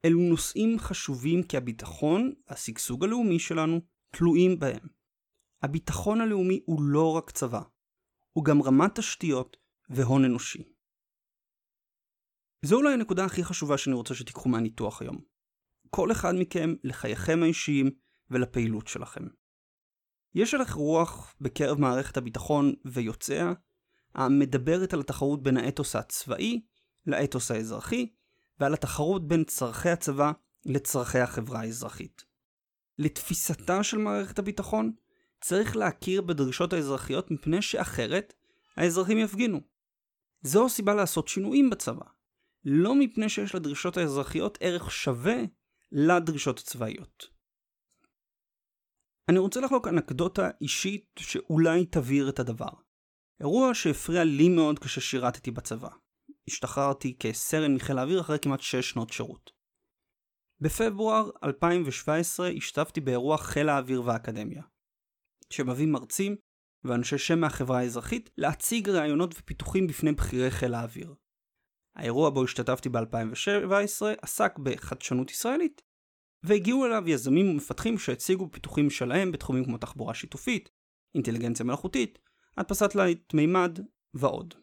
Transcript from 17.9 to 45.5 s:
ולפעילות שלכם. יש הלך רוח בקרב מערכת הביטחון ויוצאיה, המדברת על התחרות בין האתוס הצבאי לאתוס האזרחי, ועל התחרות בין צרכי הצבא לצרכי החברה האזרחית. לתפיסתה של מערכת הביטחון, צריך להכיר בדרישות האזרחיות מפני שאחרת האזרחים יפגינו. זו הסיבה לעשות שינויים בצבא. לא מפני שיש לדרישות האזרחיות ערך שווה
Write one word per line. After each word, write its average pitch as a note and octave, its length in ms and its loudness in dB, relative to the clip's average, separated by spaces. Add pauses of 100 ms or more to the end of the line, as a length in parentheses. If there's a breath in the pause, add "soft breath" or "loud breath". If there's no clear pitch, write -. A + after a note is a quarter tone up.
ולפעילות A#2+ 580 -2
שלכם. - 400 -12 (1080)
יש A3 180 2
הלך C4 200 -2
רוח D#3+ 680 0
בקרב C#3+ 380 -2
מערכת C3 380 0
הביטחון C3+ 560 0 (120)
ויוצאיה, C3+ 680 -4 (640)
המדברת C#3 800 2
על D#3+ 60 0
התחרות C#3 440 -2
בין C3 140 2
האתוס C3 380 -4
הצבאי G3 680 -4 (440)
לאתוס C#3 460 -2
האזרחי, A2 580 -4 (500)
ועל C#3+ 140 2
התחרות D#3 540 -2
בין D#3+ 160 4
צרכי B2+ 460 -2
הצבא D3 420 2 (340)
לצרכי C3+ 540 0
החברה A#2+ 400 -2
האזרחית. A2+ 640 -10 (720)
לתפיסתה E3 880 -2
של A3 140 -2
מערכת G#3 420 -2
הביטחון, G#3 520 -2 (500)
צריך G#3 340 0
להכיר F#3+ 460 0
בדרישות E3 520 0
האזרחיות C#3 580 -2
מפני D#3+ 300 0
שאחרת - 720 -2 (420)
האזרחים F3+ 420 2
יפגינו. G#3 440 0 (800)
זו F#3 240 4
הסיבה G#3 280 0
לעשות F#3 340 0
שינויים B3+ 420 4
בצבא. - 360 -6 (600)
לא E3+ 300 4
מפני A3+ 340 4
שיש G3+ 260 -4
לדרישות E3+ 420 -4
האזרחיות D#3+ 640 -2
ערך F3 300 -2
שווה C#3+ 460 0 (540)